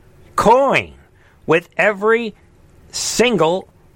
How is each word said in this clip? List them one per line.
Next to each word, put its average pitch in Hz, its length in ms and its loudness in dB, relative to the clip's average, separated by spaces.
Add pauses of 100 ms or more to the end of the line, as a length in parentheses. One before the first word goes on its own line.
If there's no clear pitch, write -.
(340)
coin 202 580 2 (540)
with 165 320 0
every 214 560 -2 (560)
single 190 760 -2 (300)